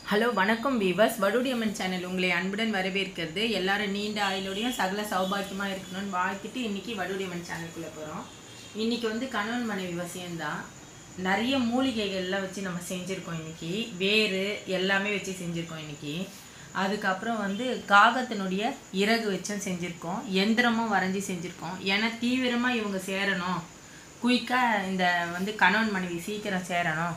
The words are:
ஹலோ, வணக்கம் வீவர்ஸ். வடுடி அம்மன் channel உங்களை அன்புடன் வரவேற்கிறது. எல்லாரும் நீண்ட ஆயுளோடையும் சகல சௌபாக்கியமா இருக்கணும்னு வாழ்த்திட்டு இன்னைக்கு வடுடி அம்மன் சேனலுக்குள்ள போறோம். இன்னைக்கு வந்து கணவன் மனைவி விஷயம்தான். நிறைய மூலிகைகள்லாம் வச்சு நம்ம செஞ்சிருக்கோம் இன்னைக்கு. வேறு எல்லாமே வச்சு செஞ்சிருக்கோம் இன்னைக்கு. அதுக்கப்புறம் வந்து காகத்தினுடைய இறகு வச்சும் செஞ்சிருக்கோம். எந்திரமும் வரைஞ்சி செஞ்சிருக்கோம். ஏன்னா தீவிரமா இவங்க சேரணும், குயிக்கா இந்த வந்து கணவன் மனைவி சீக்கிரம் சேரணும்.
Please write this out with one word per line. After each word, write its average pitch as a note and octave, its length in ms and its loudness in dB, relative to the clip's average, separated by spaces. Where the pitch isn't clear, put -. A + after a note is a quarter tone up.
ஹலோ, G#3+ 300 4
வணக்கம் A3+ 440 2
வீவர்ஸ். G3+ 400 4
வடுடி A3+ 340 2
அம்மன் A3 240 0
channel F#3 300 -2
உங்களை F3+ 260 0
அன்புடன் G3 420 0
வரவேற்கிறது. F#3 680 -2
எல்லாரும் G3 400 0
நீண்ட G#3 320 -2
ஆயுளோடையும் F#3+ 520 -2
சகல G3 280 0
சௌபாக்கியமா G3 640 0
இருக்கணும்னு F#3+ 460 -6
வாழ்த்திட்டு G3 480 -2
இன்னைக்கு G3+ 340 -4
வடுடி F#3+ 280 -2
அம்மன் F3 220 -6
சேனலுக்குள்ள E3 460 -8
போறோம். D#3 320 -10
இன்னைக்கு A3+ 320 0
வந்து A3+ 200 0
கணவன் A#3+ 380 -2
மனைவி F#3+ 300 -2
விஷயம்தான். F3 680 -6
நிறைய G3+ 440 2
மூலிகைகள்லாம் G#3 840 0
வச்சு F#3+ 180 -6
நம்ம F3+ 220 -4
செஞ்சிருக்கோம் F3+ 560 -6
இன்னைக்கு. D#3+ 320 -8
வேறு G3 460 4
எல்லாமே G3 420 2
வச்சு F#3+ 220 -4
செஞ்சிருக்கோம் E3+ 500 -6
இன்னைக்கு. D3 320 -8
அதுக்கப்புறம் G3+ 640 0
வந்து G3+ 260 -2
காகத்தினுடைய G#3 760 6
இறகு G#3+ 360 4
வச்சும் F#3+ 340 -2
செஞ்சிருக்கோம். F3 580 -4
எந்திரமும் A3+ 580 4
வரைஞ்சி F#3+ 300 2
செஞ்சிருக்கோம். F3+ 640 -6
ஏன்னா G3+ 300 2
தீவிரமா B3 560 2
இவங்க G#3 320 0
சேரணும், F#3 580 0
குயிக்கா B3 420 2
இந்த F#3+ 180 0
வந்து F#3+ 240 -2
கணவன் G#3 380 6
மனைவி F3+ 280 -2
சீக்கிரம் G#3 460 -2
சேரணும். E3+ 500 0